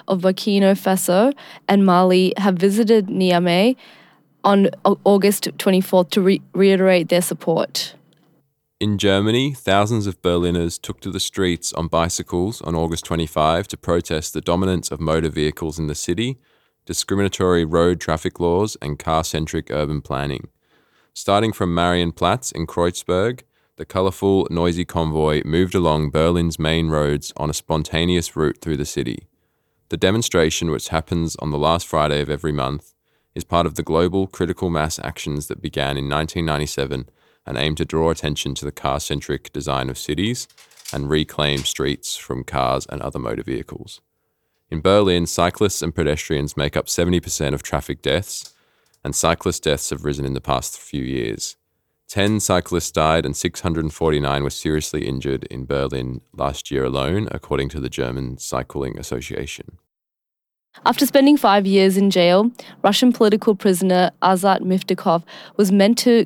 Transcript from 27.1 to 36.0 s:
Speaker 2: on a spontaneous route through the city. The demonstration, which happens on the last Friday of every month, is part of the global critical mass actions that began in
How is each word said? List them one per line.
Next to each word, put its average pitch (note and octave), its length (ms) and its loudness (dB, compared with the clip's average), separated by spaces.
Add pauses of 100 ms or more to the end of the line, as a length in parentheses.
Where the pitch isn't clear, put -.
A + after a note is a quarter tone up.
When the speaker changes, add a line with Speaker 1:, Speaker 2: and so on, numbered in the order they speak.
Speaker 2:
on D2+ 120 -4
a D2+ 60 -4
spontaneous E2 800 -2
route D#2 260 -2
through D#2 180 -4
the D2 60 -4
city. B1 440 -8 (600)
The E2+ 60 -6
demonstration, F2 760 0
which - 160 -6
happens E2 480 -4
on D2+ 160 -6
the D2 40 -2
last D#2+ 300 0
Friday D2 340 0
of C#2+ 80 -4
every D2+ 240 -4
month, C#2+ 420 -6 (420)
is D#2+ 80 -8
part E2+ 220 0
of D2 100 -6
the D#2+ 80 -4
global F2 420 0
critical F2+ 440 -4
mass D#2 340 -2
actions D2 420 -8
that - 160 -12
began C#2+ 340 -4
in C#2 120 -4